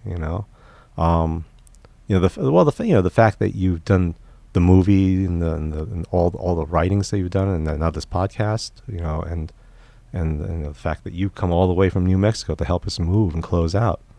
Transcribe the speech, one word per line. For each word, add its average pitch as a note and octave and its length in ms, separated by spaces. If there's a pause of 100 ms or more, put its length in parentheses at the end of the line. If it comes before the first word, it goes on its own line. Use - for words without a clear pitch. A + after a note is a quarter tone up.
you F2+ 120
know. E2+ 280 (520)
Um, E2 480 (640)
you - 80
know, F#3 60
the F#3+ 60
f-, - 100
well, D3+ 280
the D3 60
f-, - 160
you F#3+ 60
know, G#2 100
the F2+ 80
fact A2 280
that G2 140
you've F#2 320
done F2+ 300 (380)
the G2 60
movie F#2+ 680
and F2 180
the, E2 100
and D#2 200
the, D#2 100
and E2+ 260
all, F2 300
all F2+ 160
the D#2+ 100
writings F2+ 460
that G#2 80
you've F2+ 100
done, F#2+ 200
and D#2 300
now D#2+ 120
this D2+ 160
podcast, G#2 640 (160)
you F#2+ 140
know, D#2 200
and, E2 300 (600)
and, D#2 280
and E2 240
the D2 80
fact - 300
that - 100
you F#2+ 160
come F2+ 220
all F2+ 160
the F#2 60
way F#2 180
from F2+ 160
New F#2 100
Mexico G2+ 380
to - 100
help F2 220
us - 120
move F2+ 360
and D#2+ 80
close E2 320
out. G#2+ 240 (200)